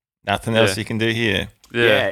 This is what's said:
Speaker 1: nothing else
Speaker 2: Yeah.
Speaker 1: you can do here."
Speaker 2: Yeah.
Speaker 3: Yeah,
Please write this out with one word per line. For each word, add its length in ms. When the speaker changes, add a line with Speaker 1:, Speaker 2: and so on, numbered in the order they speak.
Speaker 1:
nothing 300
else 200
Speaker 2:
Yeah. 40
Speaker 1:
you 40
can 140
do 120
here." 380
Speaker 2:
Yeah. 140
Speaker 3:
Yeah, 260